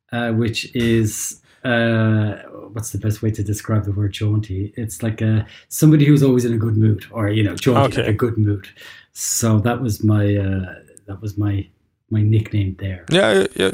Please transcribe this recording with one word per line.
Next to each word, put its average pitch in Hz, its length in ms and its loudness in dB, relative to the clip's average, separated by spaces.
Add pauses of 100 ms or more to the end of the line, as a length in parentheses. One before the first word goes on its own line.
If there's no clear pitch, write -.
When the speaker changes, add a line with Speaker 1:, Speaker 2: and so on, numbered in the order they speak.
(120)
Speaker 1:
uh, 117 200 -2
which 113 440 -2
is, 113 640 0 (240)
uh, 113 720 2 (400)
what's 110 160 -8
the 104 80 -8
best 104 240 -4
way 110 80 0
to 107 120 -6
describe 101 440 -2
the 101 60 -4
word 101 200 -2
jaunty? 104 640 -4
It's 113 260 -8
like 110 200 -4
a, 110 240 0 (220)
somebody 151 360 4
who's 139 180 6
always 127 220 4
in 120 80 0
a 113 60 0
good 110 180 0
mood, 110 340 2
or, 107 200 -4
you 110 120 2
know, 95 120 0
jaunty, 131 260 2 (160)
like - 20 0
Speaker 2:
Okay. 117 120 0
Speaker 1:
a - 20 2
good 110 240 0
mood. 101 320 0 (460)
So - 460 0
that 120 200 0
was 110 240 -2
my, 104 320 4
uh, 98 380 -2 (320)
that 98 160 -14
was 104 160 -8
my, 101 280 -2 (440)
my 110 100 0
nickname 107 580 0
there. 98 320 -8
Speaker 2:
Yeah, 160 360 4 (100)
yeah, 95 180 0